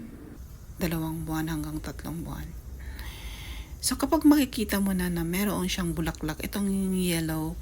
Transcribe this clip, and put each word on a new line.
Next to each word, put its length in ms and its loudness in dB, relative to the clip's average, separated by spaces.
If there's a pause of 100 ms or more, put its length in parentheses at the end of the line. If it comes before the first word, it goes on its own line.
(800)
Dalawang 480 -2
buwan 240 -2
hanggang 320 -4
tatlong 400 -6
buwan. 240 -6 (1400)
So, 160 0
kapag 240 4
makikita 560 6
mo 160 4
na 160 2
na 160 2
meron 400 2
siyang 240 0
bulaklak, 480 -2
itong 560 0
yellow, 680 2